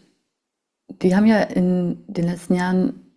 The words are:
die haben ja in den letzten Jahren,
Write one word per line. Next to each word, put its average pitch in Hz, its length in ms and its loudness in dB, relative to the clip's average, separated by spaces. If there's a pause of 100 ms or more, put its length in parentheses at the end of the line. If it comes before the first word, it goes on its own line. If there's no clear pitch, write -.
(1040)
die 185 140 4
haben 214 100 4
ja 220 140 4
in 180 680 -2
den 175 200 -4
letzten 175 280 -2
Jahren, 185 460 -2 (160)